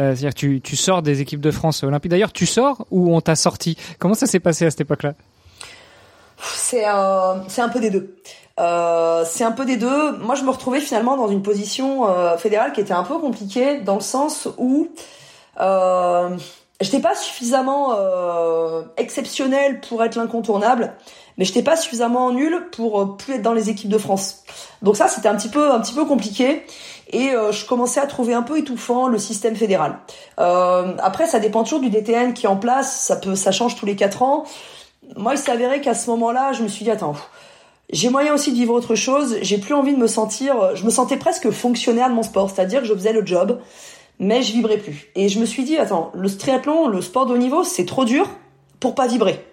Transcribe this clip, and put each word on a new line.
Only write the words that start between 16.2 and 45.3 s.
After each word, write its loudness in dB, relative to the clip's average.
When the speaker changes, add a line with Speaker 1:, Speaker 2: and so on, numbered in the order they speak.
Speaker 2:
j'étais 0
pas 2
suffisamment, 0
euh, 0
exceptionnelle -2
pour -2
être 0
l'incontournable, 0
mais 0
j'étais 2
pas 4
suffisamment 0
nulle 0
pour, 0
euh, -2
plus -8
être -4
dans 2
les 0
équipes -6
de 2
France. -2
Donc 4
ça, 4
c'était 0
un 4
petit -6
peu, 4
un 4
petit -4
peu 0
compliqué. 0
Et, 0
euh, 0
je -6
commençais 0
à 2
trouver -2
un 0
peu -2
étouffant -2
le 2
système -2
fédéral. 0
Euh, 2
après, 0
ça 2
dépend 2
toujours -2
du 0
D 2
T -2
N 2
qui -2
est 4
en 2
place. 0
Ça 0
peut, -4
ça 0
change 0
tous -8
les -2
quatre 0
ans. 2
Moi, -2
il -2
s'avérait 0
qu'à 0
ce -4
moment-là, 0
je -4
me -2
suis -10
dit, « 0
Attends, -2
pff, -12
j'ai 0
moyen 2
aussi 0
de 0
vivre 2
autre 0
chose. 0
J'ai 0
plus -4
envie 2
de 2
me 4
sentir, 0
je -6
me 2
sentais 2
presque 0
fonctionnaire 0
de 0
mon 2
sport, 0
c'est-à-dire 0
que -6
je 0
faisais 0
le 2
job, 2
mais 2
je -2
vibrais 2
plus. » -12
Et 2